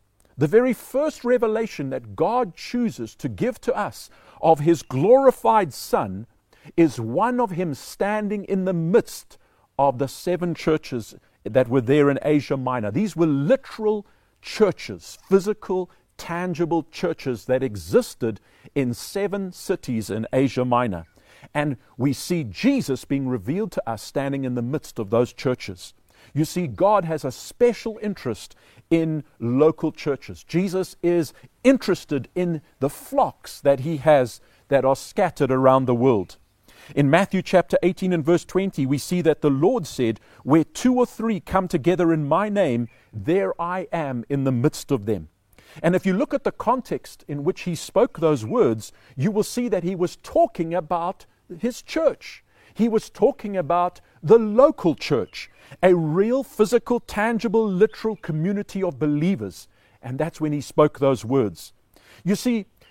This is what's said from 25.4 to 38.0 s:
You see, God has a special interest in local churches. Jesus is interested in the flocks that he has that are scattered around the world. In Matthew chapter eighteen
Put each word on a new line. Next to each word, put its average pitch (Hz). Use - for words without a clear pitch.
You 151
see, 180
God 185
has 160
a 135
special 226
interest 156
in 160
local 139
churches. -
Jesus 180
is 170
interested 196
in 175
the 139
flocks -
that 139
he 151
has 135
that 135
are 135
scattered 151
around 131
the 123
world. 117
In 143
Matthew 185
chapter 180
eighteen 180